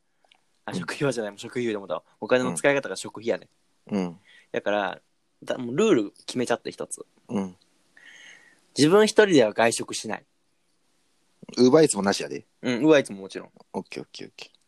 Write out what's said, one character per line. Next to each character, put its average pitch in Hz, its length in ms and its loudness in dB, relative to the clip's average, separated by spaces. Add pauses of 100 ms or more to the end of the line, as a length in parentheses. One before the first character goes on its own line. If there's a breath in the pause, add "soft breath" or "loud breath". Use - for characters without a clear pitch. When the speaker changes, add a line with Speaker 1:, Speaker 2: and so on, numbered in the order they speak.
(680)
Speaker 1:
あ、 104 60 -10
Speaker 2:
う - 20 -8
ん。 185 40 -6
Speaker 1:
食 - 160 -8
費 147 120 -4
は 135 60 0
じ 117 80 -6
ゃ - 20 -4
な 104 60 -6
い、 - 20 -10
も 101 60 -20
う - 20 -20
食 120 140 -14
費 123 140 -4
で 104 120 -4
も 98 80 -12
だ。 87 160 -6 (180)
お 110 60 -10
金 127 180 2
の 127 100 -2
使 143 160 2
い 139 40 2
方 139 140 -4
が 95 80 -8
食 - 220 -12
費 113 100 -8
や 92 100 0
ね - 100 -18 (420)
ん。 107 40 -6
Speaker 2:
う 101 40 0
ん。 - 20 0
う 90 100 0
ん。 82 100 -18 (320 soft breath)
Speaker 1:
だ 117 80 -4
か 101 100 -6
ら、 101 300 -4 (420)
だ-、 139 160 -6
も 120 140 -8
う 139 40 -6
ル 208 100 2
ー 196 80 4
ル 104 160 0 (160)
決 - 120 -6
め 123 60 0
ち - 60 -4
ゃ 117 40 2
っ - 60 -6
て、 - 120 -12
一 - 140 -12
つ。 - 200 -14 (220)
Speaker 2:
う - 120 -4
ん。 180 160 -8 (1200 loud breath)
Speaker 1:
自 151 140 6
分 208 160 6
一 208 40 0
人 214 180 6
で 139 160 6
は 107 80 0
外 113 200 4
食 - 220 -8
し - 140 -10
な 104 100 -8
い。 - 80 -20 (1300)
Speaker 2:
Uber 131 280 6
Eats 135 120 0
も 98 60 -4
な 98 100 0
し - 100 -4
や 71 60 -8
で。 - 180 -12 (160)
Speaker 1:
う 127 80 -4
ん、 117 100 -2
Uber 151 220 6
Eats 113 100 -10
も 98 80 -14
も 95 80 -14
ち 95 100 -12
ろ 92 80 -16
ん。 - 40 -20 (220)
Speaker 2:
オ 98 80 -8
ッ - 40 -12
ケ - 160 -14
ー - 20 -12
オ - 20 -12
ッ - 80 -20
ケ - 120 -16
ー - 20 -20
オ - 40 -20
ッ - 60 -20
ケ - 160 -20
ー。 - 40 -20 (120)